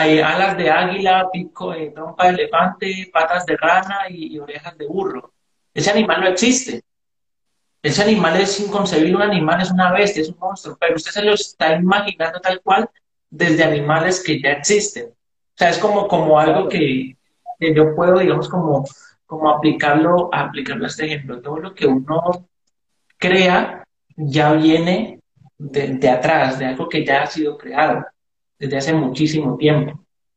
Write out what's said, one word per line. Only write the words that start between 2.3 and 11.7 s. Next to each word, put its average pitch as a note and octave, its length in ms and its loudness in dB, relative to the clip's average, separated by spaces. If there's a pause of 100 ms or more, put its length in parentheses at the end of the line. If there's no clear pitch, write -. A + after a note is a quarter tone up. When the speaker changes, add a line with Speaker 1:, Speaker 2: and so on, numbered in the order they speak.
Speaker 1:
elefante, F#3+ 800 -2
patas E3+ 320 0
de D#3 120 -2
rana F#3+ 520 0
y, D#3+ 260 -12
y D3 40 -12
orejas D3 380 -14
de D3+ 100 -12
burro. F3 460 -8 (400)
Ese D#3 180 -2
animal G#3 300 0
no F#3 60 2
existe. F#3 540 0 (1000)
Ese D3+ 220 -2
animal F3+ 380 2
es G3 180 -2
inconcebible, F#3 560 0
un G3+ 60 2
animal F3+ 400 2
es F3+ 100 -2
una F3+ 200 2
bestia, F#3 320 2
es D#3+ 60 -6
un - 100 -14
monstruo, F#3 400 -8
pero E3 160 2
usted - 160 -8
se G#3 120 -4
lo G#3 100 4
está D#3+ 420 0